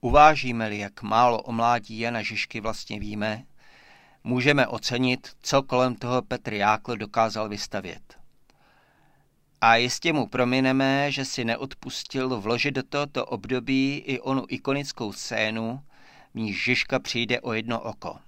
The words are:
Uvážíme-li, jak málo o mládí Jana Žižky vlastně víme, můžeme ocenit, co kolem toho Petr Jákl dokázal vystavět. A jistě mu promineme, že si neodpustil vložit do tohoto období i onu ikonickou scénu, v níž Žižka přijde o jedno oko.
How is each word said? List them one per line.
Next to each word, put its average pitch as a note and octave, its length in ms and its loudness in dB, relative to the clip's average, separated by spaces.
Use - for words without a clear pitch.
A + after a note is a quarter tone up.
Uvážíme-li, B2 760 6
jak G2+ 240 -8
málo A2+ 400 4
o - 100 -10
mládí A#2 480 0
Jana A#2 220 -4
Žižky G#2 400 -6
vlastně G#2+ 380 -6
víme, G#2 440 -4
můžeme B2+ 440 4
ocenit, B2 640 -2
co C#3 220 2
kolem B2+ 320 2
toho B2 260 -2
Petr A#2+ 320 -6
Jákl G#2+ 440 2
dokázal G#2+ 520 0
vystavět. G2 720 -10
A A2+ 120 8
jistě B2 380 2
mu C3 140 0
promineme, C3 840 2
že C3+ 140 -4
si C3 200 -6
neodpustil C3 960 -4
vložit A#2+ 300 0
do C3 120 -2
tohoto C#3+ 420 -4
období C3 720 0
i C3 220 -6
onu C3+ 280 -2
ikonickou C3+ 680 -4
scénu, A2+ 680 -2
v A2 60 -8
níž G#2 240 -4
Žižka B2+ 360 0
přijde A#2 420 -2
o A#2+ 120 -4
jedno A2+ 280 -4
oko. D#3 460 -10